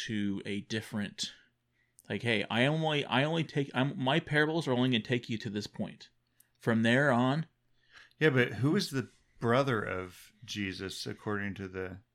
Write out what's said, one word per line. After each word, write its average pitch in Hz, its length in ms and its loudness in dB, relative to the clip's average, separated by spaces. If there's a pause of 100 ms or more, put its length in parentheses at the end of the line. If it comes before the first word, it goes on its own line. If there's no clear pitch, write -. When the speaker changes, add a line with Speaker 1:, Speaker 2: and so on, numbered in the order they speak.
Speaker 1:
to 101 380 -2
a 101 160 -6
different, - 680 -6 (800)
like, 104 140 -4
"Hey, 113 260 0
I 117 160 2
only, 151 400 0
I 127 180 2
only 160 200 0
take, 143 300 -4
I'm, 135 240 0
my 131 220 2
parables 151 480 0
are 131 60 2
only 127 160 4
gonna 123 140 4
take 123 260 -2
you 113 100 -4
to 113 100 -8
this 101 180 -4
point. - 420 -10 (500)
From 113 240 2
there 131 280 4
on." 131 340 2 (760)
Speaker 2:
Yeah, 151 100 6
but 123 240 4
who 135 220 2
is 202 140 0
the 131 200 -4 (300)
brother 123 420 4
of 92 500 -8 (120)
Jesus 98 600 -6
according 104 500 -6
to 98 120 -10
the, 92 300 -8 (180)